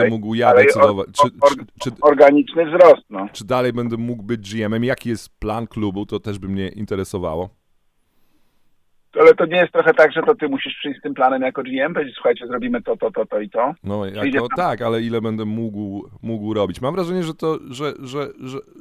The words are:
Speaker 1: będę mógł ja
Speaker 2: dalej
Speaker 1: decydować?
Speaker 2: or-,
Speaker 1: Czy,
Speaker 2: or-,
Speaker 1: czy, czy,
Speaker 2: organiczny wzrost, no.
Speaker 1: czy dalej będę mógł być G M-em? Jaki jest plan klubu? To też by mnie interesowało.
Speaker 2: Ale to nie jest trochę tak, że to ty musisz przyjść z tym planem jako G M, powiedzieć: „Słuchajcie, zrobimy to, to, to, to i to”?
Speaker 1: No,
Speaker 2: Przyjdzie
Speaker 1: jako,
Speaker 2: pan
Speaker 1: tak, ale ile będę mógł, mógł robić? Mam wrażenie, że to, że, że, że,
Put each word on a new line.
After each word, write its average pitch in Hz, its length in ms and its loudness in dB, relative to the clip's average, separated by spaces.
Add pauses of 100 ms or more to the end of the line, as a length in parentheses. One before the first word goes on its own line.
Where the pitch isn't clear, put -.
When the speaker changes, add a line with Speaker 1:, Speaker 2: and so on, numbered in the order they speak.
Speaker 1:
będę 110 140 2
mógł 107 180 -6
ja 117 140 2
Speaker 2:
dalej 123 180 6
Speaker 1:
decydować? 98 420 4
Speaker 2:
or-, - 40 -20 (180)
Speaker 1:
Czy, - 100 -18
Speaker 2:
or-, - 260 2 (140)
Speaker 1:
czy, 127 100 -6
czy, 113 100 -14
Speaker 2:
organiczny 147 680 6
wzrost, 160 440 8
no. 101 220 -8
Speaker 1:
czy - 120 -16
dalej 123 280 0
będę 117 240 -4
mógł 117 260 -8
być 104 320 -8
G 110 120 -2
M-em? 113 180 -2
Jaki 123 240 -4
jest - 300 -8
plan 110 280 -6
klubu? 104 400 -4
To 101 140 -6
też 101 180 -10
by 95 100 -10
mnie 98 200 -4
interesowało. 92 800 -6 (1700)
Speaker 2:
Ale 160 140 10
to 175 120 2
nie 165 100 -4
jest 180 160 2
trochę 160 220 4
tak, 156 180 6
że 160 100 -2
to 151 120 4
ty 147 140 -2
musisz 135 300 -6
przyjść 143 220 -8
z - 20 -20
tym 143 120 -8
planem 131 280 0
jako 131 200 -4
G 131 220 -4
M, 165 100 -4
powiedzieć: 147 200 -6
„Słuchajcie, - 320 -2
zrobimy 120 360 -6
to, 165 140 -4
to, - 140 -4
to, 110 160 -6
to 107 140 -6
i 104 100 -10
to”? 123 240 -2 (100)
Speaker 1:
No, 101 180 -6
Speaker 2:
Przyjdzie 101 360 -4
Speaker 1:
jako, 117 100 -4
Speaker 2:
pan - 80 -6
Speaker 1:
tak, 139 260 -2
ale 117 200 -2
ile 117 180 -4
będę 110 240 -4
mógł, 107 640 -8 (140)
mógł 110 320 -6
robić? 95 260 -2
Mam 135 140 -4
wrażenie, 180 280 -4
że 160 120 -6
to, 160 240 -2 (120)
że, 135 220 -6 (100)
że, 135 260 -8 (120)
że, 127 180 -12 (220)